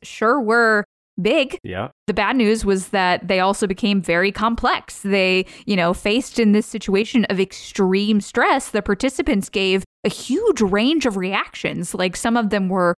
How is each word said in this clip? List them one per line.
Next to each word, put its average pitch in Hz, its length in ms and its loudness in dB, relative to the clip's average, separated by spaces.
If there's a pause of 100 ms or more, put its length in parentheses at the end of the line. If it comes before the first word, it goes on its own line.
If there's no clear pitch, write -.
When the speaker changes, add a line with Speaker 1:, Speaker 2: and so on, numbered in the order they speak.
Speaker 1:
sure 240 360 0
were 220 440 2 (360)
big. 277 440 0
Speaker 2:
Yeah. 95 240 -6 (180)
Speaker 1:
The 208 80 -2
bad 208 220 0
news 220 280 2
was 190 260 0
that 180 360 0
they 190 140 0
also 196 260 0
became 196 340 0
very 175 300 2
complex. 233 680 -2
They, 190 460 2 (200)
you 202 80 0
know, 175 180 2
faced 220 460 -2
in 214 140 4
this 214 140 2
situation 214 640 0
of 185 100 -2
extreme 196 800 0
stress, 269 500 0
the 208 100 -2
participants 208 680 -2
gave 190 340 0 (220)
a - 40 2
huge 359 520 -2
range 220 440 2
of 214 120 0
reactions. 190 760 -4
Like, 185 220 -2
some 233 220 0
of 220 140 2
them 190 180 0
were 180 300 2